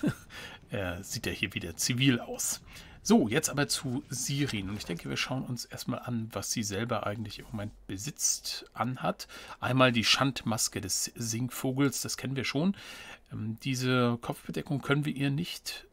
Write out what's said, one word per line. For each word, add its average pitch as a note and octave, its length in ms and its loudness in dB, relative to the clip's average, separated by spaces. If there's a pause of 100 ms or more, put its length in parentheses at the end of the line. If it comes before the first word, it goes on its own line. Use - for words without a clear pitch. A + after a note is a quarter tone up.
(200)
<laughs> - 500 -16
äh, F2+ 320 -2
sieht - 240 -8
er F2+ 80 0
hier F#2+ 180 -2
wieder F2+ 240 -6
zivil C3 420 4
aus. - 440 -4 (440)
So, G3 220 8
jetzt C3+ 220 2
aber C#3 180 2
zu C3 400 -2
Sirin. B2+ 640 -2
Und G#2 80 -4
ich - 80 -10
denke, E3 240 -6
wir C3 80 -2
schauen C3+ 260 -2
uns C3 220 -6
erstmal - 320 -6
an, A2+ 340 -4
was - 200 -4
sie A#2+ 100 -2
selber G#2 440 -2
eigentlich G#2 320 -4
im - 120 -14
Moment G#2+ 360 -8
besitzt, - 880 -4
anhat. C3 560 -2 (320)
Einmal B2+ 320 6
die A#2 120 4
Schandmaske - 760 2
des - 340 -2
Singvogels, B2+ 840 0
das - 160 -4
kennen C3 180 -4
wir C3 100 -2
schon. F3 300 4 (560)
Ähm, A2 320 -4
diese B2+ 600 4
Kopfbedeckung D3 580 -4
können C#3+ 240 2
wir D3 100 0
ihr C#3 160 0
nicht - 640 -4